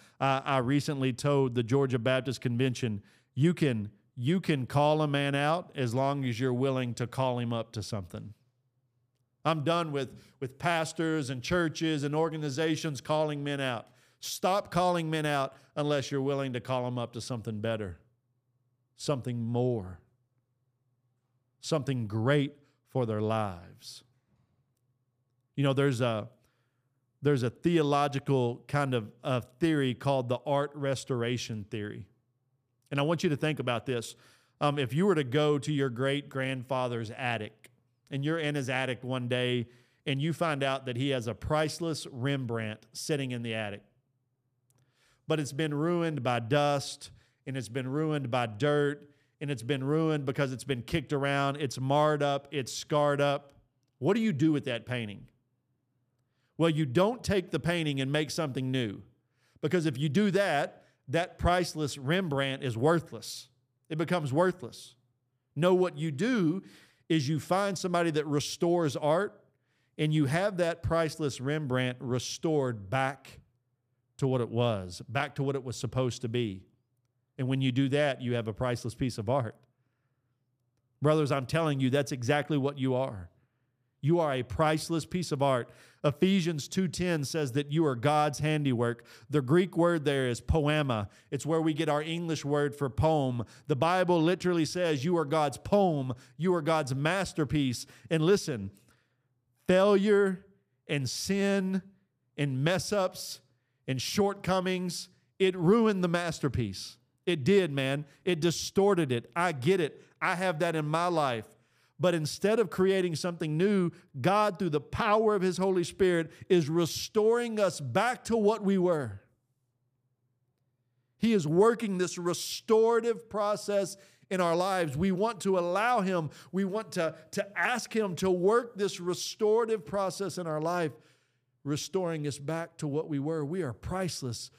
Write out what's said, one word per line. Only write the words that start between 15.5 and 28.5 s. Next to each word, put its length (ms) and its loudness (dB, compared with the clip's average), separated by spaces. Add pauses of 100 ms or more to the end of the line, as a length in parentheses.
unless 340 -2
you're 120 -2
willing 320 -2
to 60 -4
call 260 -2
them 120 -4
up 140 -6
to 80 -8
something 400 -8
better, 380 -4 (960)
something 420 -4
more, 640 -2 (1600)
something 460 -2
great 480 0 (340)
for 160 -2
their 160 -2
lives. 840 -4 (1500)
You 80 0
know, 100 2
there's 260 2
a, 300 -2 (880)
there's 220 2
a 80 0
theological 1160 0